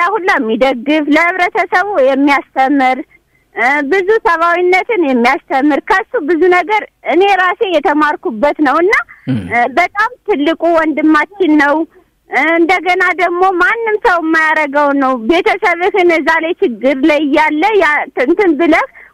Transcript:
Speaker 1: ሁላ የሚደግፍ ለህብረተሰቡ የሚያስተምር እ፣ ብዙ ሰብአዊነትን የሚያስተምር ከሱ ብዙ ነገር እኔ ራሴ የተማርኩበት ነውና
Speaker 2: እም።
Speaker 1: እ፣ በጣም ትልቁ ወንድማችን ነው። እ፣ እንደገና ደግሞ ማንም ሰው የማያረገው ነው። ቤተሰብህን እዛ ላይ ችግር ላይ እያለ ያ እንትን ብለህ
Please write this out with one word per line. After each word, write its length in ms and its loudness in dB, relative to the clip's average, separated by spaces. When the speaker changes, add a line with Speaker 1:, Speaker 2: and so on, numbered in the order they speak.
Speaker 1:
ሁላ 280 -2
የሚደግፍ 760 0
ለህብረተሰቡ 800 0
የሚያስተምር 1000 0
እ፣ 120 -2
ብዙ 240 0
ሰብአዊነትን 800 0
የሚያስተምር 800 0
ከሱ 300 -2
ብዙ 280 0
ነገር 320 0
እኔ 180 2
ራሴ 320 -2
የተማርኩበት 920 0
ነውና 340 2
Speaker 2:
እም። 180 -4
Speaker 1:
እ፣ 160 -4
በጣም 380 -2
ትልቁ 400 -2
ወንድማችን 800 0
ነው። 200 2
እ፣ 100 -2
እንደገና 500 0
ደግሞ 260 -2
ማንም 460 0
ሰው 180 2
የማያረገው 760 0
ነው። 180 0
ቤተሰብህን 840 0
እዛ 160 0
ላይ 180 -2
ችግር 460 -2
ላይ 200 2
እያለ 400 0
ያ 100 2
እንትን 360 2
ብለህ 300 2